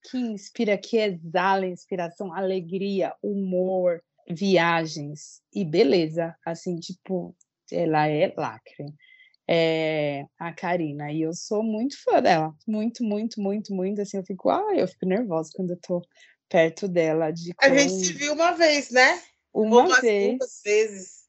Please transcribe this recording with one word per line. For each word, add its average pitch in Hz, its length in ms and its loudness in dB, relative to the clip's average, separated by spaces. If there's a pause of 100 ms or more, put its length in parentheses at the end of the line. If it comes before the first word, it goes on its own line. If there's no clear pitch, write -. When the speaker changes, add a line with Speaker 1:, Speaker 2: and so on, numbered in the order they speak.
Speaker 1:
que - 160 -10
inspira, 214 600 -2
que 214 200 -4
exala 185 680 0
inspiração, 175 640 -8
alegria, 185 920 -2
humor, 185 800 0 (260)
viagens 165 1120 0 (120)
e 202 120 -4
beleza, 165 720 2 (100)
assim, 170 320 -6
tipo, 175 580 -8 (360)
ela 156 380 0
é 151 280 0
lacre. 143 500 -10 (600)
É 156 760 0 (140)
a 170 160 -10
Karina, 151 580 -4
e 156 80 -2
eu 160 140 -2
sou 214 280 -4
muito 226 400 -4
fã 392 200 2
dela, 160 320 2 (120)
muito, 226 380 -4
muito, 214 380 -4
muito, 202 320 -4
muito, 196 260 -4
assim, 196 160 -6
eu 190 80 -6
fico, 190 240 -4
ai, 392 320 0
eu - 80 0
fico - 160 -10
nervosa 185 500 -2
quando 180 180 -4
eu 180 100 -8
tô 175 180 -4 (480)
perto 165 400 2
dela, 160 420 2
de 170 300 -8
Speaker 2:
A 277 80 6
gente 285 220 4
Speaker 1:
quão 381 140 -2
Speaker 2:
se 349 100 -2
viu 294 180 -4
uma 330 200 2
vez, 302 380 2
né? 262 320 4 (300)
Speaker 1:
Uma 220 240 4
Speaker 2:
Ou 247 100 10
umas 262 140 6
Speaker 1:
vez. 214 380 2
Speaker 2:
duas - 260 -10
vezes. 208 640 0